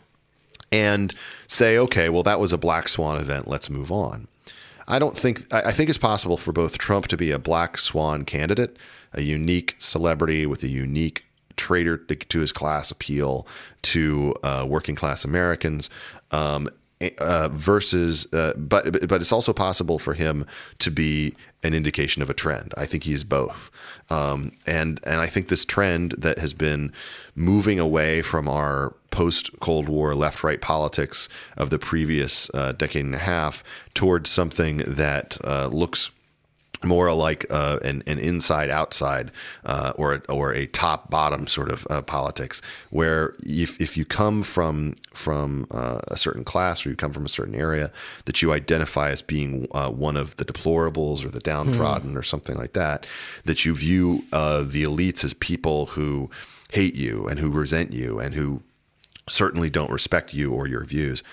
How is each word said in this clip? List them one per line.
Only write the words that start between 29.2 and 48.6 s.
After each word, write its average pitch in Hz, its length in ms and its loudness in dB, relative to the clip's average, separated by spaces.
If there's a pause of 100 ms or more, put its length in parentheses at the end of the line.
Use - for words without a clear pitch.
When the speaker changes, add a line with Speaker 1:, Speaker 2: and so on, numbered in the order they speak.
Speaker 1:
War 76 280 2
left-right 76 460 0
politics 76 680 0 (280)
of 71 120 0
the 76 100 2
previous, 78 760 0
uh, 67 200 -2
decade 71 320 -2
and 67 100 -2
a 69 40 -4
half 82 440 -2 (300)
towards 90 360 2
something 80 480 0 (100)
that, 71 560 -2
uh, 69 240 -2
looks 78 440 0 (720)
more 87 300 6
like, 80 360 2
uh, 73 340 0
an, 69 220 -4
an 76 140 -2
inside-outside, 73 1120 0 (320)
uh, 67 320 -2
or, 71 340 0
or 69 240 0
a 67 140 -2
top-bottom 76 800 0
sort 71 240 -2
of, - 180 -8
uh, 73 120 -2
politics, 67 600 -4 (300)
where 80 420 2 (100)
if, 85 380 -2
if 80 160 -2
you 80 80 0
come 107 380 0
from, 76 520 0 (180)
from, 71 580 -2
uh, 60 280 -4 (100)
a - 80 -4
certain - 260 0
class 90 420 0
or 73 40 -2
you 67 60 -4
come 73 180 -4
from 71 120 -6
a 71 40 0
certain 50 260 -4
area, 76 360 0 (340)
that - 160 0
you 80 100 4
identify 73 580 2